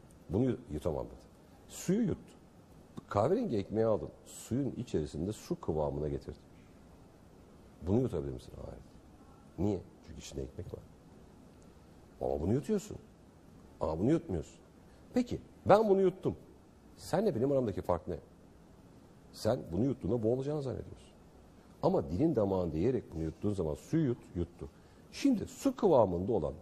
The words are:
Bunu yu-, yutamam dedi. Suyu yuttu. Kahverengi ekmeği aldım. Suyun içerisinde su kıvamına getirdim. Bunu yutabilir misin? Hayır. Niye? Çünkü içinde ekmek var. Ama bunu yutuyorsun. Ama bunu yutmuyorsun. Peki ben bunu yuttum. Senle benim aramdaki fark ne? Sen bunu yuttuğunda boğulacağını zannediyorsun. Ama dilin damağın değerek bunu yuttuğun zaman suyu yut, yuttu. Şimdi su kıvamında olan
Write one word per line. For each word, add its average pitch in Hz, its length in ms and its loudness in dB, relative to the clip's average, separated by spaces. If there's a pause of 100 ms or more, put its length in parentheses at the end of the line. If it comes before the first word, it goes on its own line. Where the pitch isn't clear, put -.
(300)
Bunu 101 140 2
yu-, 120 140 0 (140)
yutamam 76 340 -4
dedi. - 80 -16 (540)
Suyu 202 340 0
yuttu. - 300 -4 (760)
Kahverengi 151 480 2
ekmeği 101 300 0
aldım. 95 240 0 (160)
Suyun - 500 -4
içerisinde 82 560 -4
su - 280 -8
kıvamına 73 480 -2
getirdim. 71 340 -8 (1400)
Bunu 101 140 4
yutabilir 78 320 -2
misin? - 200 -14 (120)
Hayır. - 180 -14 (760)
Niye? 101 220 0 (260)
Çünkü 76 140 -16
içinde - 220 -10
ekmek 65 320 -10
var. - 80 -14 (1400)
Ama 65 200 -2
bunu 85 120 2
yutuyorsun. 165 440 -2 (840)
Ama 80 180 0
bunu 107 120 4
yutmuyorsun. 98 480 -2 (560)
Peki - 260 0 (260)
ben 208 220 8
bunu 196 120 6
yuttum. 175 360 0 (600)
Senle 190 380 0
benim 131 180 2
aramdaki 110 300 0
fark - 260 0
ne? 85 80 -4 (1160)
Sen 117 260 0 (140)
bunu 95 120 2
yuttuğunda 120 380 0
boğulacağını 135 400 0
zannediyorsun. 95 500 -8 (680)
Ama 143 280 2
dilin 127 260 2
damağın 95 360 2
değerek 101 420 0
bunu 80 80 -4
yuttuğun 80 300 -2
zaman 82 220 -2
suyu 160 300 0
yut, 117 140 0 (160)
yuttu. - 340 -6 (440)
Şimdi 262 340 2
su - 300 -2
kıvamında 110 560 4
olan 76 300 0